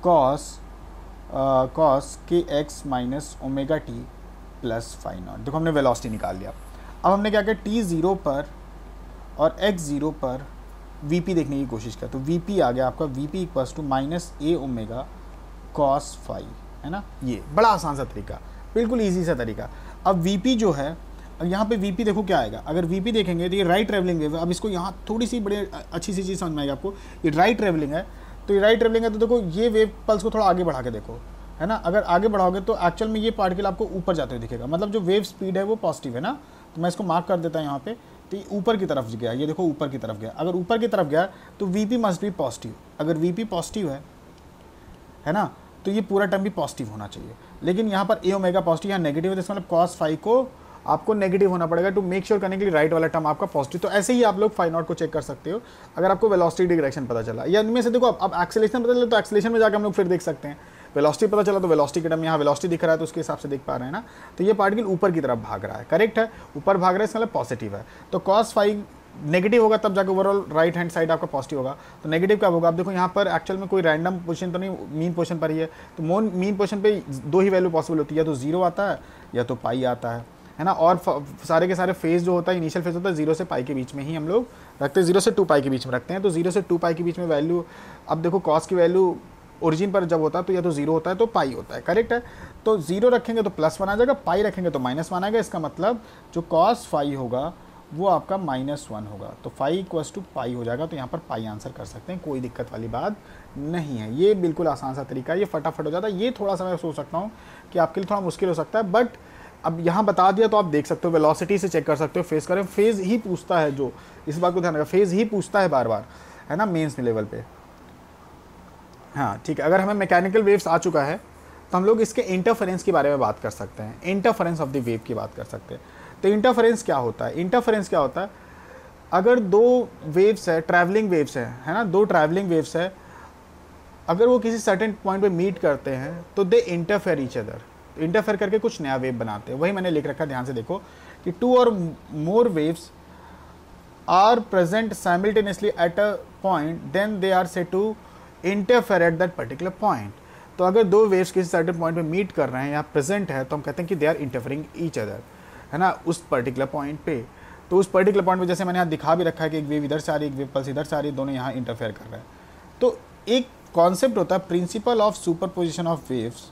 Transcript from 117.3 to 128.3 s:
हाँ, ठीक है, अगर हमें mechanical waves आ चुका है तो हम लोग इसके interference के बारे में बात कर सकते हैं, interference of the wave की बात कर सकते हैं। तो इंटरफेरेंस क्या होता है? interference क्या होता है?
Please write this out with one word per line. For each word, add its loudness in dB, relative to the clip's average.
हाँ, -4
ठीक -4
है, 0
अगर 4
हमें 0
mechanical 4
waves 4
आ 4
चुका 2
है -2
तो 2
हम 2
लोग 4
इसके 0
interference 0
के 2
बारे 4
में 2
बात 0
कर -6
सकते -12
हैं, -12
interference 0
of -4
the 0
wave -2
की -6
बात -6
कर -10
सकते -14
हैं। -14
तो 6
इंटरफेरेंस 4
क्या 0
होता -2
है? -4
interference 0
क्या 2
होता 0
है? -6